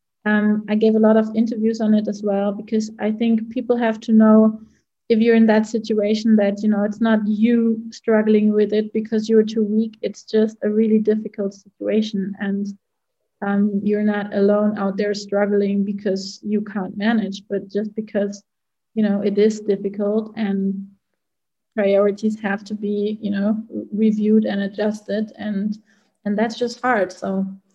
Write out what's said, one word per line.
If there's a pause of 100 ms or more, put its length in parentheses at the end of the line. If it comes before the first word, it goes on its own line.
(260)
um,
I
gave
a
lot
of
interviews
on
it
as
well,
because (100)
I
think
people
have
to
know, (480)
if
you're
in
that
situation,
that,
you
know,
it's
not
you
struggling
with
it
because
you're
too
weak.
It's
just
a
really
difficult
situation,
and, (760)
um,
you're
not
alone
out
there
struggling
because
you
can't
manage,
but
just
because, (520)
you
know,
it
is
difficult.
And (880)
priorities
have
to
be,
you
know, (300)
reviewed
and
adjusted,
and, (460)
and
that's
just
hard.
So (280)